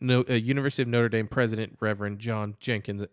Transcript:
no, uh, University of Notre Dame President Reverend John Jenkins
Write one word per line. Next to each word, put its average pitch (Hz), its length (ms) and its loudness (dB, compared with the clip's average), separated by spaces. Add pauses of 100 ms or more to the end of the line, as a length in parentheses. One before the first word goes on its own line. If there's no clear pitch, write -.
no, 127 260 4
uh, 127 60 2
University 135 480 0
of 120 60 0
Notre 117 200 2
Dame 110 200 0
President 110 520 0
Reverend 104 380 -2
John 107 420 -4
Jenkins 104 520 -4